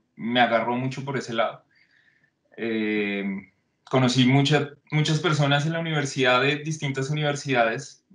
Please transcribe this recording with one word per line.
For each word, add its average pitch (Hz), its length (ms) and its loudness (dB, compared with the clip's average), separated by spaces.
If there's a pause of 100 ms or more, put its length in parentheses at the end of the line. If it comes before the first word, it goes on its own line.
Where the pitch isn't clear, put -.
(180)
me 120 220 -2
agarró 117 360 2
mucho 131 280 -6
por 131 140 -6
ese 117 160 -8
lado. 113 300 -4 (920)
Eh, 104 960 -4 (320)
conocí 127 420 2
mucha, 139 440 4 (220)
muchas 151 280 0
personas 143 460 2
en 165 80 -2
la 165 60 -4
universidad, 135 600 0
de 147 160 0
distintas 147 520 -6
universidades. 139 960 -2 (120)